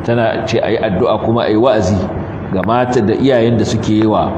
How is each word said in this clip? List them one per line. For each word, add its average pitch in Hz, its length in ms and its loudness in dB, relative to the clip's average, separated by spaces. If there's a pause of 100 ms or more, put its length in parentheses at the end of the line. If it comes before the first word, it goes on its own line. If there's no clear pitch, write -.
Tana 117 420 0
ce - 140 0
a - 100 2
yi 110 80 0
addu'a 107 460 0
kuma 113 220 0
a - 20 -2
yi 107 80 2
wa'azi 107 400 2 (560)
ga 92 140 -2
mata 123 340 0
da 104 140 0
iyayen 120 440 2
da 104 60 0
suke - 240 -2
yi 107 180 2
wa 92 320 0